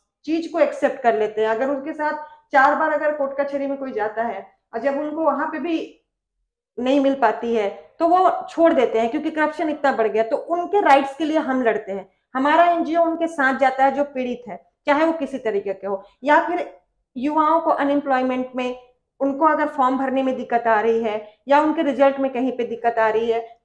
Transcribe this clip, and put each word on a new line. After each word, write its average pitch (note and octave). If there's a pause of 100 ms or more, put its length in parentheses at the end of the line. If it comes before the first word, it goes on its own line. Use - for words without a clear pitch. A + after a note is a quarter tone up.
(240)
चीज E4
को E4+
accept -
कर A3
लेते G#3+
हैं। A3
अगर A#3
उनके C#4+
साथ D4+ (400)
चार C#4+
बार D#4
अगर D4
कोर्ट C#4
कचहरी C#4
में C#4
कोई C4
जाता G#3+
है G#3 (280)
और A3+
जब C#4
उनको D4+
वहां C#4
पे D#4+
भी D#4+ (720)
नहीं C4
मिल C4+
पाती A#3
है G3+ (300)
तो E4
वो F#4
छोड़ E4
देते -
हैं, A#3
क्योंकि D4+
corruption D4+
इतना C#4+
बढ़ A3
गया। G#3+
तो A3+
उनके F4
rights C#4+
के D#4+
लिए D#4
हम B3+
लड़ते G#3
हैं, F#3 (260)
हमारा D4
एनजीओ E4
उनके E4
साथ C4+
जाता C4
है C#4
जो C#4+
पीड़ित B3+
है, F#3 (200)
चाहे D4
वो E4
किसी C4+
तरीके G3+
के G3
हो, G3 (200)
या D#4
फिर - (360)
युवाओं D4+
को D#4+
अनएम्प्लॉयमेंट C4
में B3 (260)
उनको C#4
अगर D4+
फॉर्म C4+
भरने C4
में B3+
दिक्कत A#3
आ A3
रही A3+
है G#3+ (200)
या C#4+
उनके D#4
रिजल्ट C4+
में C4+
कहीं B3
पे A#3+
दिक्कत A#3
आ A3
रही A3+
है, A3+